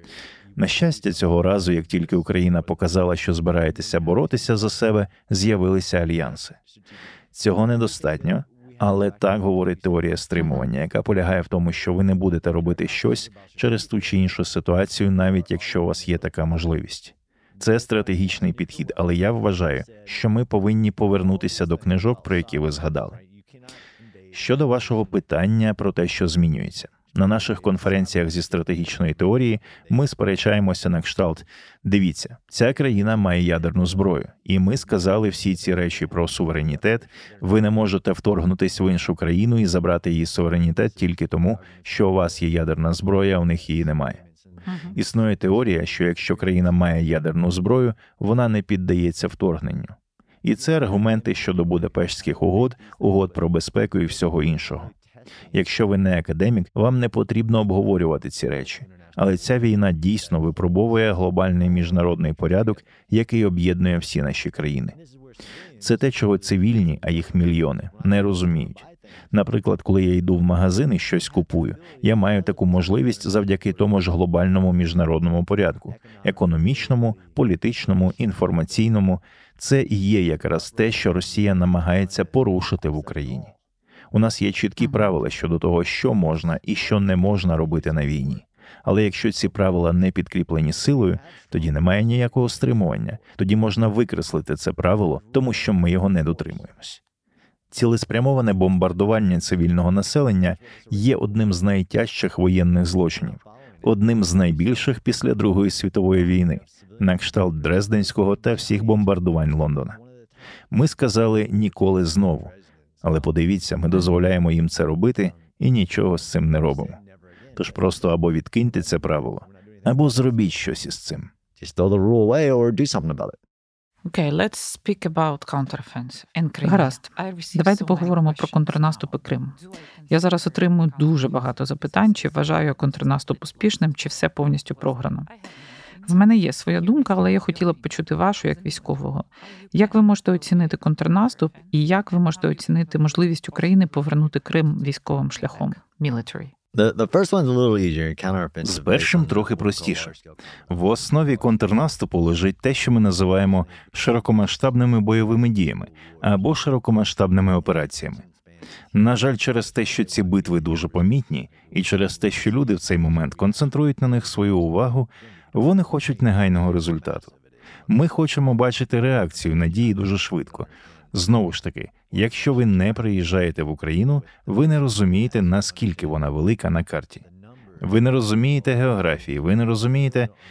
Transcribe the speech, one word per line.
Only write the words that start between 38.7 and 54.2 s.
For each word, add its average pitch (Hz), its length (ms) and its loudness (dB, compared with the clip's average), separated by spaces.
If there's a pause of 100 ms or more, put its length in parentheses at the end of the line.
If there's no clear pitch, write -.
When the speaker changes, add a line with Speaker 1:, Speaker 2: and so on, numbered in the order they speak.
Speaker 1:
в 92 100 2
іншу 87 240 -2
країну 98 440 0
і 107 80 2
забрати 87 440 0
її 82 160 0
суверенітет 85 680 0
тільки 87 320 -2
тому, 87 320 0 (240)
що - 280 0
у - 20 2
вас 90 300 0
є 85 60 0
ядерна 80 440 0
зброя, 95 440 0
а 87 40 0
у 87 40 0
них 85 260 -2
її 80 140 0
немає». 76 400 -4 (420)
Speaker 2:
Мгм. 180 280 -10
Speaker 1:
Існує 110 420 0
теорія, 95 500 0
що - 180 -4
якщо - 320 -2
країна 90 340 0
має 87 340 2
ядерну 80 460 0
зброю, 110 440 0 (240)
вона 117 300 0
не 107 140 0
піддається 90 680 -2
вторгненню. 82 580 -4 (560)
І 113 120 0
це 160 220 -2
аргументи 107 580 0
щодо 90 300 -2
Будапештських 87 800 -4
угод, 104 340 2 (220)
угод 95 340 0
про 85 160 -2
безпеку 92 500 -2
і 87 60 0
всього 82 380 -2